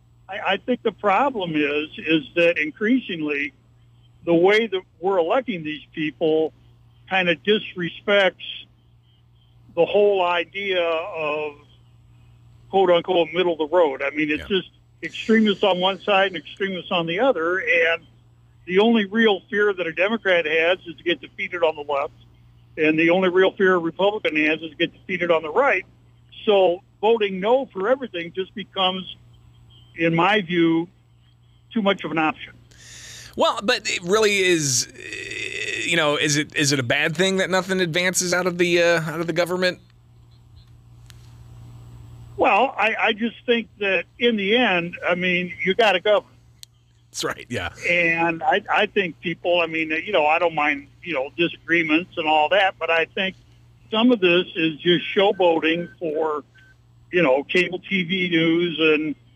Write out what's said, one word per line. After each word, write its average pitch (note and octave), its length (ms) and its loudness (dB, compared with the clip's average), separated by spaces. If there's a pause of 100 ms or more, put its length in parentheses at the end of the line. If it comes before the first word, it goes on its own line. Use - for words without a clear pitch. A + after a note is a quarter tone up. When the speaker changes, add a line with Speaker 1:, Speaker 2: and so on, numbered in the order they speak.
(280)
Speaker 1:
I, G3+ 120 -12
I F#3 180 -2
think B3 240 -4
the A3 100 -2
problem G3+ 640 0
is, D3+ 420 -2
is D#3 280 0 (100)
that E3+ 240 2
increasingly D#3 960 -2 (720)
the E3+ 80 4
way G3+ 320 4
that F#3 160 -4 (180)
we're F#3+ 160 0
electing F#3 480 0
these D3+ 300 -10
people D#3 580 0 (560)
kind F#3 200 0
of E3 140 0
disrespects G3 1200 -2 (1080)
the E3+ 100 4
whole G3+ 380 2
idea F3 580 -2
of D#3+ 760 -4 (1120)
quote F#3+ 200 4
unquote F3 440 4
middle F3 220 0
of D3 40 -12
the D#3 180 0
road. C#3+ 240 2
I C#3 100 -4
mean, D3+ 200 -2
it's D3+ 180 -6
Speaker 2:
Yeah. G3 100 0
Speaker 1:
just - 120 -6 (320)
extremists G#3+ 600 0
on F3+ 160 2
one F#3+ 220 0
side G3 260 2
and F3+ 80 -8
extremists F#3 560 -8
on E3+ 140 -2
the E3+ 120 -4
other. F#3 400 0
And E3 460 0 (640)
the F3+ 120 0
only A3 280 4
real G#3 340 2 (100)
fear G#3 220 2
that F3+ 160 -4
a D#3+ 40 -8
Democrat F3+ 520 0
has D#3+ 420 2
is E3+ 80 -12
to - 80 -20
get E3 180 -2
defeated F3 440 -6
on D#3+ 100 2
the D3+ 80 -12
left. C#3+ 300 -4 (640)
And D#3 200 2
the E3 140 4
only F#3 180 4
real F#3 220 4
fear F#3 240 2
a F3+ 40 2
Republican E3 580 -2
has D#3 260 0
is D#3+ 80 -12
to C#3+ 60 -20
get E3+ 160 -2
defeated F3 400 -4
on D#3+ 100 2
the D3+ 80 -8
right. G#3 340 0 (600)
So F#3+ 400 4 (160)
voting G#3 400 0
no A#3+ 320 2
for F#3+ 160 -4
everything G3 440 -4
just F#3+ 220 -8
becomes, F#3 640 -4 (800)
in E3 180 0
my F#3+ 280 2
view, E3 440 0 (840)
too A3+ 100 -2
much G3 220 0
of D#3 80 -8
an D#3+ 60 -2
option. D#3 340 -4 (840)
Speaker 2:
Well, C4+ 280 0
but G#3+ 260 -2
it A3 120 -6
really G3+ 360 2
is, D#3 480 2
uh, G#2+ 1000 -8
you E3+ 100 0
know, D3+ 200 2
is C#3+ 200 0
it, D3+ 180 -6
is C#3+ 180 0
it C#3+ 60 0
a B2+ 60 -4
bad D3 320 -2
thing F#3+ 220 0
that F3 100 0
nothing F#3 320 -2
advances F3+ 540 -2
out F3+ 120 0
of F3 120 -4
the, F3 240 2
uh, E3+ 180 4
out D#3+ 200 -6
of E3+ 60 -4
the E3+ 60 -6
government? F3 460 -2 (2500)
Speaker 1:
Well, A#3+ 400 2
I, G#3+ 220 -2
I G3+ 140 0
just A3 320 -4
think A#3 240 0 (100)
that F#3+ 260 -2 (140)
in A#3+ 180 2
the G3+ 200 0
end, F3+ 400 0 (100)
I E3+ 80 2
mean, F3+ 480 -2
you F#3 120 0
gotta G3 260 2
govern. G#3 300 2 (800)
Speaker 2:
That's - 120 -10
right, - 280 -6
yeah. G2 200 -4 (180)
Speaker 1:
And E3 540 0
I, F3 200 0 (100)
I F#3+ 140 2
think F#3+ 340 -4
people, F3 400 -2
I E3 60 0
mean, D#3+ 240 -4
you E3+ 220 -6
know, D#3 140 2
I D#3 120 2
don't E3+ 160 0
mind, D3 340 -2 (140)
you E3+ 100 -10
know, C#3 240 -4
disagreements E3 800 -2
and E3 100 -4
all D3+ 220 2
that, F#3+ 300 2
but D#3+ 100 -6
I E3 160 2
think F#3+ 320 -6 (540)
some A3+ 200 4
of A#3 100 2
this F3+ 260 4 (100)
is D#3+ 220 -2
just F3 260 2 (100)
showboating E3+ 840 2
for, D#3 460 -4 (680)
you F3 100 2
know, C#3 220 4
cable F3+ 340 0
T F#3 260 -4
V F3+ 260 -2
news E3 500 2
and, D#3 340 2 (220)